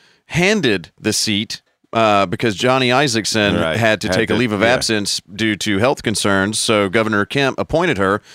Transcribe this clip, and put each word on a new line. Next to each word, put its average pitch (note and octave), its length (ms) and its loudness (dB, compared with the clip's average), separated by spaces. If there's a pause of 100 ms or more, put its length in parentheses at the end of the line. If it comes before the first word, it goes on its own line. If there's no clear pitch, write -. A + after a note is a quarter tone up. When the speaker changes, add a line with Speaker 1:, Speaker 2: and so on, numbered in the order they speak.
(280)
Speaker 1:
handed D3+ 720 0
the G#2+ 140 -2
seat, G#2 500 -4 (320)
uh, G#2 320 4
because G#2 300 -2
Johnny B2 340 2
Isakson A2+ 720 0
Speaker 2:
Right. D#2+ 160 0
Speaker 1:
had A2 240 2
to G#2+ 60 -6
Speaker 2:
Had F2+ 80 -2
Speaker 1:
take A2+ 140 0
a A2+ 40 0
Speaker 2:
to, G#2+ 60 0
Speaker 1:
leave A#2+ 120 0
of G#2 80 -2
Speaker 2:
yeah. A2+ 140 4
Speaker 1:
absence A2 480 -2 (120)
due G#2+ 220 -2
to G2+ 220 -2
health B2+ 260 0
concerns, G2+ 560 0
so G#2 300 2
Governor G#2+ 360 0
Kemp C#3 320 -2
appointed D#3 420 0
her. G2 220 0 (140)